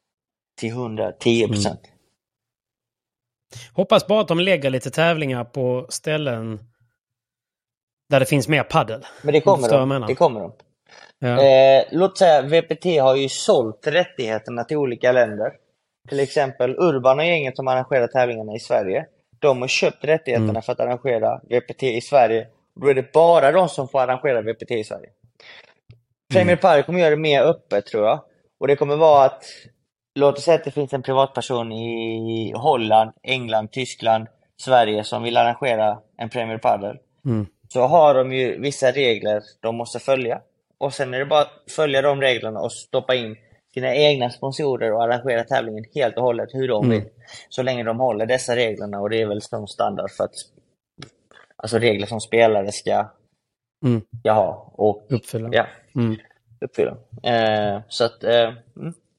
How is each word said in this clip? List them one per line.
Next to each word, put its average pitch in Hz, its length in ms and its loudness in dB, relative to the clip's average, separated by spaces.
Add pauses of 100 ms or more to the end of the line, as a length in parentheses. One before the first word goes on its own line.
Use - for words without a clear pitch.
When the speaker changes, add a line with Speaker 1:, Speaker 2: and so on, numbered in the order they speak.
(600)
Speaker 1:
Till 113 120 -6
hundra, 110 400 -6
tio 117 360 2
procent. 104 360 -2
Speaker 2:
Mm. - 120 -20 (1800)
Hoppas - 340 2
bara 214 140 2
att 175 80 -2
de 170 120 0
lägger 170 300 0
lite 131 200 -4
tävlingar 156 540 -2
på 127 440 -4
ställen 117 720 -6 (1500)
där 139 100 4
det 127 60 0
finns 139 220 0
mer 143 140 2
padel. 135 420 -2 (180)
Speaker 1:
Men 147 100 -2
det 151 60 6
Speaker 2:
Om - 20 0
du - 0 -
Speaker 1:
kommer 185 180 4
Speaker 2:
förstår 123 180 2
vad 135 40 6
jag 131 80 0
Speaker 1:
de. - 0 -
Speaker 2:
menar. 135 180 -4
Speaker 1:
Det 123 80 -2
kommer 131 260 0
de. 101 120 -12 (680)
Speaker 2:
Ja. 123 260 0
Speaker 1:
Eh, 135 460 8
låt 185 280 0
säga, 156 240 6
V 156 200 2
P 165 140 -4
T 170 220 0
har 131 180 4
ju 139 120 -2
sålt 131 580 -2
rättigheterna 120 800 -4
till 151 120 -6
olika 127 360 0
länder. 113 400 2 (560)
Till 139 120 -4
exempel 131 580 -2
Urban 135 400 2
och 156 60 0
gänget 156 320 -2
som 135 120 -6
arrangerar 127 380 0
tävlingarna 117 480 -2
i 113 40 -8
Sverige. 113 480 -4 (320)
De 131 220 2
har 131 80 -6
köpt - 360 -2
rättigheterna 123 460 0
Speaker 2:
Mm. 110 120 -4
Speaker 1:
för 123 100 -6
att - 80 -6
arrangera 120 680 -2
V 120 120 0
P - 140 -12
T 123 220 -2
i 117 40 -4
Sverige. 113 480 2 (320)
Då 131 80 -2
är 139 60 6
det 131 180 -4
bara 160 400 6
de 180 160 4
som 135 200 -6
får 139 120 -2
arrangera 127 420 -2
V 113 120 -4
P - 120 -16
T 120 120 -4
i 107 60 -6
Sverige. - 240 -16 (1200)
Premier 180 200 4
Speaker 2:
Mm. 170 80 2
Speaker 1:
Padel 160 220 6
kommer 175 180 -2
göra 160 100 6
det 151 60 2
mer 147 260 2
öppet, 147 440 0
tror 107 200 0
jag. 139 140 2 (400)
Och 135 80 -2
det 143 80 4
kommer 143 200 -2
vara 151 280 8
att, - 200 0 (720)
låt 139 240 4
oss - 60 -10
säga 170 100 4
att 160 100 0
det 147 60 -8
finns 143 220 -6
en 135 100 -4
privatperson 127 680 -2
i 113 840 -6
Holland, 113 560 2 (100)
England, 113 500 -4
Tyskland, 113 540 -2 (360)
Sverige 110 420 2
som 113 180 -6
vill 117 140 -2
arrangera 117 600 0 (180)
en 113 140 -10
Premier 113 280 -6
Padel. 110 380 -4 (280)
Speaker 2:
Mm. 110 220 -2 (220)
Speaker 1:
Så 127 180 -4
har 151 280 6
de 131 180 0
ju 127 280 -4
vissa 131 320 -2
regler 107 500 -2 (180)
de 113 160 -6
måste 117 220 -10
följa. 127 420 -4 (380)
Och 135 160 -6
sen 127 200 -6
är 127 40 -6
det 139 80 -4
bara 151 140 0
att - 300 -6
följa 139 320 -2
de 139 180 0
reglerna 113 400 -2
och 113 120 -6
stoppa - 420 -4
in 113 220 -6 (380)
sina 127 200 -4
egna 143 360 2
sponsorer 131 640 -4
och 113 120 0
arrangera 120 400 -2
tävlingen 113 400 -4 (100)
helt 123 220 -2
och 117 60 -4
hållet 117 300 -2
hur 131 160 -4
de 110 160 0
Speaker 2:
Mm. 113 160 2
Speaker 1:
vill. 104 80 -12 (400)
Så - 140 -6
länge 123 220 -4
de 113 160 -4
håller 113 260 -2
dessa 123 300 -2
reglerna, 104 440 -4
och 104 100 -4
det 113 120 -2
är 107 40 -2
väl 104 160 -6
som 110 240 -10
standard 98 440 -6
för - 140 -6
att, - 100 -8 (1200)
alltså, 110 220 -2
regler 107 280 0
som 110 140 -8
spelare 107 520 2
ska, 104 380 -4 (720)
Speaker 2:
Mm. 117 180 0 (180)
Speaker 1:
ska 110 120 2
ha - 420 -2
och 104 360 0
Speaker 2:
Uppfylla. 113 420 -6
Speaker 1:
ja, 117 140 2 (280)
Speaker 2:
Mm. 113 220 -2 (480)
Speaker 1:
uppfylla. - 320 -4 (260)
Eh, 107 640 -2
så - 160 -2
att, - 200 -6
eh, 117 280 2 (240)
mm. 165 180 -12 (240)